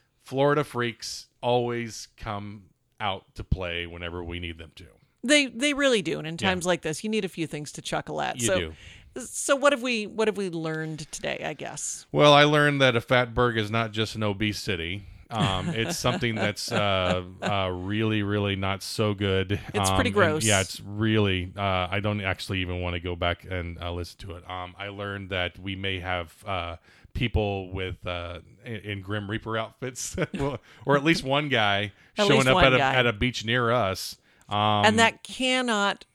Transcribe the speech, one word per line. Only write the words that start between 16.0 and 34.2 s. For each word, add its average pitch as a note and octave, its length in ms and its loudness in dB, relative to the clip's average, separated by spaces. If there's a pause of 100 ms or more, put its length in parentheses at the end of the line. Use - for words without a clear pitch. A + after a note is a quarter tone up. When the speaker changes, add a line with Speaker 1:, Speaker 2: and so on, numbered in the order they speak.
Speaker 1:
that's, - 380 -4
Speaker 2:
<laughs> - 0 -
Speaker 1:
uh, F#2 520 2 (180)
uh, F#2+ 300 0
really, G#2 500 0
really G2+ 340 0
not F#2+ 260 -4
so G#2+ 320 0
good. G2 460 0 (140)
Speaker 2:
It's G2 160 2
Speaker 1:
Um, F#2+ 40 4
Speaker 2:
pretty F#2+ 140 4
Speaker 1:
and, G3 60 -2
Speaker 2:
gross. E3+ 300 2
Speaker 1:
yeah, G#2 160 4
it's - 200 -4
really, G2+ 760 0
uh, F#2 340 0
I G2+ 100 -2
don't G#2 200 -2
actually F#2+ 400 -4
even F2+ 200 -4
wanna F2 200 -4
go F2 160 -6
back F2 320 -2
and, E2+ 320 -6
uh, F2 120 -6
listen F2 280 -8
to F2 160 -12
it. E2+ 140 -18
Um, F2+ 280 -10
I G2+ 100 -10
learned G2+ 420 -8
that F2+ 280 -2
we F#2+ 180 -8
may F#2+ 240 -4
have, F2 340 -4 (120)
uh, E2+ 300 -6 (360)
people G2+ 600 -2
with, F#2 340 -6
uh, F2 320 -8 (260)
in, A#2 120 -10
in G2+ 260 -8
Grim G2+ 280 -6
Reaper A2+ 280 -4
outfits, - 640 -8
<laughs> - 100 -4
well, C#3 260 -4 (260)
or C#3 100 6
at C#3 80 2
least E3 200 4
one C#3+ 260 0
guy G#2 420 2 (240)
Speaker 2:
At G#3 100 4
Speaker 1:
showing C3+ 120 6
Speaker 2:
least C3 100 6
Speaker 1:
up C3 60 8
Speaker 2:
one C#3 100 6
Speaker 1:
at C3 80 8
a, B2+ 60 6
Speaker 2:
guy. C3 160 2
Speaker 1:
at B2+ 120 4
a A#2 60 2
beach G#2+ 320 -2
near A#2 280 2
us. G2+ 440 0 (320)